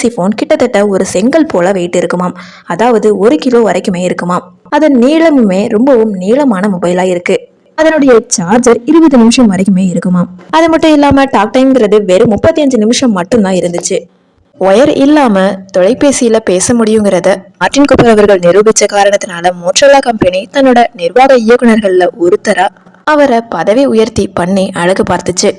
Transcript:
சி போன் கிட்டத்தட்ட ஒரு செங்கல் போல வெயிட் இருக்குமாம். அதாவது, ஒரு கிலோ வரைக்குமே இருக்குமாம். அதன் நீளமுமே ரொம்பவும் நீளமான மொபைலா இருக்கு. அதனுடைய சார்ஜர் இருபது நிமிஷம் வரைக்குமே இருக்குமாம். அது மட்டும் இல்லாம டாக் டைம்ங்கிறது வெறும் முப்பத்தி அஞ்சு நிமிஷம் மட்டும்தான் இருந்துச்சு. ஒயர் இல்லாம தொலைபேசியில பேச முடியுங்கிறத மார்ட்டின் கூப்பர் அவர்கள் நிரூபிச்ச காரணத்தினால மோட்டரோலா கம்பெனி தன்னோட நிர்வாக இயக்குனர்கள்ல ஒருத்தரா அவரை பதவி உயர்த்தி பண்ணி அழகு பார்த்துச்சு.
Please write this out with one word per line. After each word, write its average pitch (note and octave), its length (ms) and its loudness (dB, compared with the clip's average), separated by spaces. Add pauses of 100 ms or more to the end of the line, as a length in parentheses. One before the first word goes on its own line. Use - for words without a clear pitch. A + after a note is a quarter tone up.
சி A#3 80 0
போன் G3 300 -4
கிட்டத்தட்ட G#3 480 0
ஒரு F#3+ 260 -2
செங்கல் C#4+ 400 0
போல F3+ 240 0
வெயிட் F3 240 -4
இருக்குமாம். F3+ 360 -6 (360)
அதாவது, G#3+ 500 0
ஒரு B3 200 2
கிலோ A#3+ 240 0
வரைக்குமே F#3 400 -4
இருக்குமாம். F3 380 -4 (320)
அதன் D4+ 260 2
நீளமுமே C#4 560 2 (160)
ரொம்பவும் A3 460 2
நீளமான G#3+ 540 -2
மொபைலா F3+ 380 -2
இருக்கு. F3 220 -2 (400)
அதனுடைய D#4 380 2 (240)
சார்ஜர் A#3 480 0
இருபது D#4 320 4
நிமிஷம் A#3 340 4
வரைக்குமே F#3+ 420 0
இருக்குமாம். F3 360 -2 (200)
அது E4 200 2
மட்டும் D#4+ 280 2
இல்லாம C#4 280 2 (100)
டாக் G#3+ 220 -2
டைம்ங்கிறது A#3+ 420 2 (100)
வெறும் G3+ 260 2
முப்பத்தி D#4+ 300 0
அஞ்சு B3+ 120 0
நிமிஷம் A3+ 420 0
மட்டும்தான் F#3+ 420 -2
இருந்துச்சு. F3 380 -6 (600)
ஒயர் G#3+ 340 2 (120)
இல்லாம B3+ 400 2 (320)
தொலைபேசியில A#3 600 0 (100)
பேச F#3+ 240 -2
முடியுங்கிறத G#3+ 560 0 (300)
மார்ட்டின் C#4 320 0
கூப்பர் A#3+ 240 4
அவர்கள் G3+ 320 2
நிரூபிச்ச G#3 380 2 (100)
காரணத்தினால G3 560 -2 (100)
மோட்டரோலா C#4 480 2
கம்பெனி C4+ 320 -2 (160)
தன்னோட B3+ 240 2 (200)
நிர்வாக B3+ 360 2 (100)
இயக்குனர்கள்ல G#3+ 600 2 (180)
ஒருத்தரா F#3 420 0 (440)
அவரை C#4 380 2
பதவி G3+ 420 0
உயர்த்தி A3 360 -2
பண்ணி F#3 360 -4 (180)
அழகு F#3 300 -4
பார்த்துச்சு. F3+ 480 -4